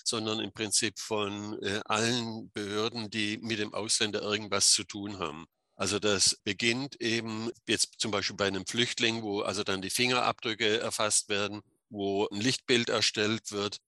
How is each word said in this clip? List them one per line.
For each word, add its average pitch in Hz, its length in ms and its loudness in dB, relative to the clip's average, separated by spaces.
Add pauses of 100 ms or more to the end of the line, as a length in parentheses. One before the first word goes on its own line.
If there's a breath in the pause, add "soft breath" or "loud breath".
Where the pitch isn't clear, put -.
sondern 110 340 0
im 104 140 -6
Prinzip 107 460 -2
von, 104 600 -4
äh, 101 220 -2
allen 113 720 0
Behörden, 107 560 -4
die 107 320 -2
mit 113 180 -2
dem 104 140 -4
Ausländer 107 480 0
irgendwas 104 500 2
zu 104 140 2
tun 101 340 2
haben. 80 280 -6 (300)
Also 98 200 0
das 101 460 4
beginnt 117 580 0
eben 113 480 -2 (180)
jetzt - 320 0
zum 113 120 -2
Beispiel 101 240 0
bei 101 100 2
einem 95 220 0
Flüchtling, 117 560 0
wo 104 180 -2
also 101 220 -2
dann 98 180 -2
die 92 80 -4
Fingerabdrücke 117 920 2
erfasst 110 500 0
werden, 104 320 0 (280)
wo 98 380 0
ein 101 120 -4
Lichtbild 120 500 2
erstellt 110 640 0
wird. 101 260 -2 (100)